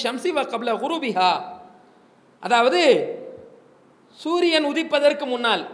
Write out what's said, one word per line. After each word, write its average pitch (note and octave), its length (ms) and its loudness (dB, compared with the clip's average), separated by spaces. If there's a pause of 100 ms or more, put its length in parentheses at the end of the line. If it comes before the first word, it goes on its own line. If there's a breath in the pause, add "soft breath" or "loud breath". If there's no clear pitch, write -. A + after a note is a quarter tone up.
ஷம்ஸி B3+ 320 -4
வ C#4+ 80 0
கப்ல A#3 300 -4
குரூபிஹா." G#3+ 720 0 (1000)
அதாவது, A#3+ 640 4 (1040)
சூரியன் E4 540 0
உதிப்பதற்கு D4 640 0
முன்னால் A#3+ 480 0